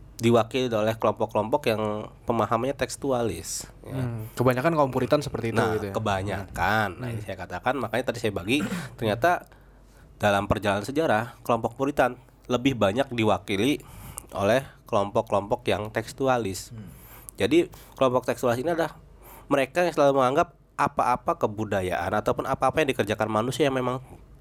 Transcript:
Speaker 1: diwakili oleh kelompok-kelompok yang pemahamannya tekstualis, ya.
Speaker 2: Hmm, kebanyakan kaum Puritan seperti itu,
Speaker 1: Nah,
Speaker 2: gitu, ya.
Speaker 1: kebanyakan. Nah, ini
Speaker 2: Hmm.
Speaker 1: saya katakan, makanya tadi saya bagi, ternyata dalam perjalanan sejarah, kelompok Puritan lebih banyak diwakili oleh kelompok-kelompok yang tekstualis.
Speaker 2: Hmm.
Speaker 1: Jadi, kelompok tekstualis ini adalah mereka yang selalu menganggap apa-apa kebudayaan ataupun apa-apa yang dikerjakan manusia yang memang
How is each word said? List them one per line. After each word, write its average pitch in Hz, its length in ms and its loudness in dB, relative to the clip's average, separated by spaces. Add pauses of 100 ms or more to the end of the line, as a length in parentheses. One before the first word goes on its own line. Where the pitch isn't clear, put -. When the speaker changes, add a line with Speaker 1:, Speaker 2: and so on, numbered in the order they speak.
(160)
Speaker 1:
diwakili 117 520 2
oleh 110 260 0
kelompok-kelompok 110 720 0
yang 110 180 0 (400)
pemahamannya 117 540 0
tekstualis, 120 880 -4 (160)
ya. - 160 -12
Speaker 2:
Hmm, 117 400 -6
kebanyakan 127 400 2
kaum 139 160 4
Puritan 127 320 2
seperti 113 240 -4
itu, 110 80 -2
Speaker 1:
Nah, 110 160 2
Speaker 2:
gitu, 104 160 -2
ya. 98 60 -6
Speaker 1:
kebanyakan. 101 1000 0
Nah, 123 140 -10
ini 117 80 -6
Speaker 2:
Hmm. 107 80 -10
Speaker 1:
saya 95 140 -8
katakan, 92 360 -4
makanya 120 380 -2
tadi 113 80 -10
saya 117 100 -2
bagi, 98 300 -2 (340)
ternyata 117 540 0 (720)
dalam 101 260 2
perjalanan 101 400 0
sejarah, 135 560 0
kelompok 117 340 -2
Puritan 135 460 0 (240)
lebih 123 320 0
banyak 107 320 2
diwakili 110 720 0 (500)
oleh 104 300 2 (240)
kelompok-kelompok 104 800 0
yang 104 240 -2
tekstualis. 113 800 -4
Speaker 2:
Hmm. 107 240 -16 (420)
Speaker 1:
Jadi, 135 300 2 (320)
kelompok 127 320 2
tekstualis 123 320 0
ini 160 160 -2
adalah 151 240 -4 (480)
mereka 139 320 2
yang 170 160 0
selalu 139 240 6
menganggap 135 320 4 (240)
apa-apa 139 640 0
kebudayaan 98 760 -2
ataupun 123 300 0
apa-apa 135 400 0
yang 139 60 2
dikerjakan 107 400 0
manusia 120 340 0
yang 135 100 2
memang 127 300 -2 (360)